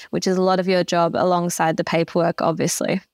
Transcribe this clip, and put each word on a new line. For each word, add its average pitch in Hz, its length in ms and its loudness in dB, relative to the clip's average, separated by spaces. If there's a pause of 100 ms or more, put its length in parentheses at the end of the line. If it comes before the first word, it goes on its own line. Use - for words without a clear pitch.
(120)
which - 140 -4
is 185 120 2
a 185 40 2
lot 185 180 2
of 180 60 -4
your 185 160 2
job 170 320 0
alongside 175 600 0
the 165 80 -2
paperwork, 165 560 0
obviously. - 640 -2 (120)